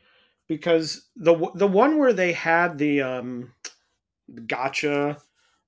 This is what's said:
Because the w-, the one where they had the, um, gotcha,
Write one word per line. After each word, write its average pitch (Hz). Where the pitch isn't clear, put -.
Because 160
the 170
w-, 165
the 190
one 254
where 262
they 180
had 165
the, 143
um, 127
gotcha, 143